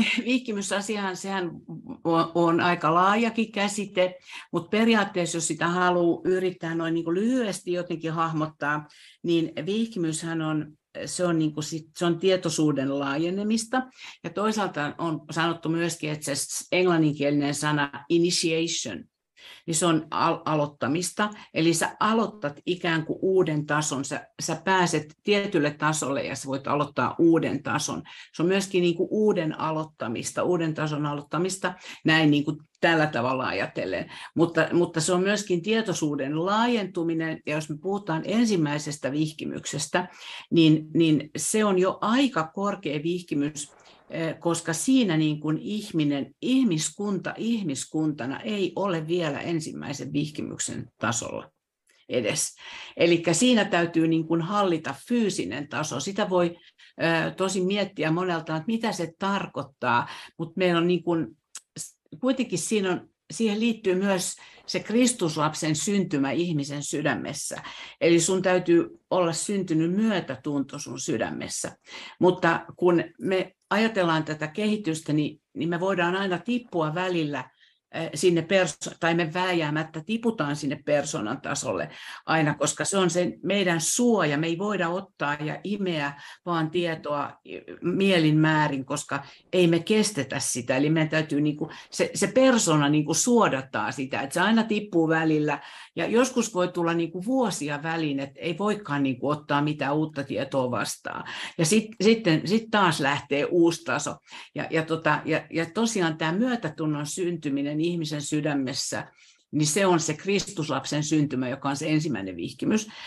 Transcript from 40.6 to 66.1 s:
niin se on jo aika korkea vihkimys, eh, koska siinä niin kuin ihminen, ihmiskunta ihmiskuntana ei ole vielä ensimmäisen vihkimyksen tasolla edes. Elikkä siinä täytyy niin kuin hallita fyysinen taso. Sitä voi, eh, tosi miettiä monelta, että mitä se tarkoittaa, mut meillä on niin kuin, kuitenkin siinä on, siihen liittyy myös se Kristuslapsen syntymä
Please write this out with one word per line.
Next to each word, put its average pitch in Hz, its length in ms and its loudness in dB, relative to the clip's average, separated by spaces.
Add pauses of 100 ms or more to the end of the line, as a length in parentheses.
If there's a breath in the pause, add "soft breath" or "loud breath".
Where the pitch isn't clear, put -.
niin 160 440 4
se 214 280 0
on 190 140 4
jo 185 220 2
aika 226 520 2
korkea 196 500 -4
vihkimys, 156 680 -4 (380 loud breath)
eh, 160 300 -4
koska 165 340 -2
siinä 214 440 4
niin 151 220 2
kuin 156 180 -2
ihminen, 156 840 -2
ihmiskunta 202 960 0
ihmiskuntana 156 1040 -4
ei 208 360 -2
ole 170 320 -2
vielä 160 320 -2
ensimmäisen 139 720 -6
vihkimyksen - 840 -6
tasolla - 540 -4 (580 soft breath)
edes. 113 460 -2 (420 loud breath)
Elikkä 170 360 4
siinä 233 320 6
täytyy 170 420 2
niin 165 200 2
kuin 165 140 2
hallita 170 540 0 (120)
fyysinen 170 600 -2
taso. 147 320 -4
Sitä 202 300 -2
voi, 175 260 2 (420 loud breath)
eh, 165 400 0
tosi 190 240 0
miettiä 190 500 0
monelta, 165 440 -2
että 156 120 -6
mitä 226 240 -2
se 165 280 -6
tarkoittaa, 151 880 -2 (300 loud breath)
mut 165 180 -8
meillä 180 220 2
on 170 100 4
niin 175 160 2
kuin, 165 340 -2 (840)
kuitenkin 247 380 0
siinä 196 320 0
on, - 180 -4 (220)
siihen 214 280 0
liittyy 226 360 0
myös 190 400 0 (300 loud breath)
se - 140 -4
Kristuslapsen 160 960 0
syntymä 151 560 0